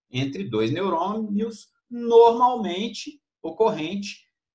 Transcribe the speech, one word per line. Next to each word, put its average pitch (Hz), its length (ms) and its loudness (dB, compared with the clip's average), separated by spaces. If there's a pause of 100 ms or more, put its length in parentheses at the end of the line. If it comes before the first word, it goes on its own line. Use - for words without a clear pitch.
entre 139 400 -6
dois 110 220 0
neurônios, 202 1000 -4 (180)
normalmente 233 1300 2 (220)
ocorrente 180 840 -4 (280)